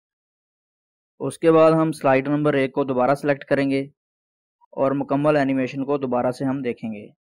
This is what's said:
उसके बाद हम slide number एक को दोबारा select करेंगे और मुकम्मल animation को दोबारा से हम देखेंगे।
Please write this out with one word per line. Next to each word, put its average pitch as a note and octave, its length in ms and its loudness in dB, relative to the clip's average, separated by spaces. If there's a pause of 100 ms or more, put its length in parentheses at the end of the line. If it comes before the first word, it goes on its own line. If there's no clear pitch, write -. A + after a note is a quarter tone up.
(1200)
उसके C#3 300 0
बाद D#3+ 220 6
हम D#3+ 200 2
slide C3+ 340 2
number D3 280 0
एक C3+ 180 -2
को - 120 -2
दोबारा B2+ 300 0
select C#3 300 -2
करेंगे C#3 360 0 (920)
और C3+ 220 0
मुकम्मल C#3+ 420 0
animation C3+ 460 -2
को C#3+ 140 -2
दोबारा B2 340 -2
से C3+ 140 -8
हम C3+ 160 -4
देखेंगे। A2+ 460 -10 (140)